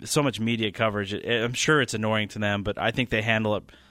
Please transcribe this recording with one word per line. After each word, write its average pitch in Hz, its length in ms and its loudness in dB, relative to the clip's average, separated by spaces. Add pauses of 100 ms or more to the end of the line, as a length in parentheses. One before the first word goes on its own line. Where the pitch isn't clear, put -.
so 147 180 2
much 113 180 0
media 113 320 0
coverage. 104 400 0
It, 113 320 -2
I'm 123 80 -2
sure 151 300 2
it's 120 120 -4
annoying 107 340 0
to - 100 -12
them, 101 240 0
but 104 160 -2
I 113 140 0
think 127 180 -2
they 110 120 2
handle 110 340 2
it - 80 -4 (260)